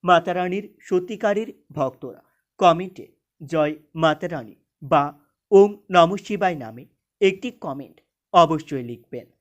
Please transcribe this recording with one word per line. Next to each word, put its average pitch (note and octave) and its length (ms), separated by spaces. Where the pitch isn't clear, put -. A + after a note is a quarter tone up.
মাতা F3 300
রানীর F3+ 460
সত্যিকারের G#3 680
ভক্তরা C3+ 500
কমেন্টে F3+ 480
"জয় D3+ 340
মাতা D#3+ 340
রানী" C3 260
বা C#3+ 220
"ওম G3+ 200
নমঃ F3+ 260
শিবায়" F#3+ 400
নামে A#2 280
একটি G3 300
কমেন্ট E3 500
অবশ্যই D#3 520
লিখবেন। A#2+ 420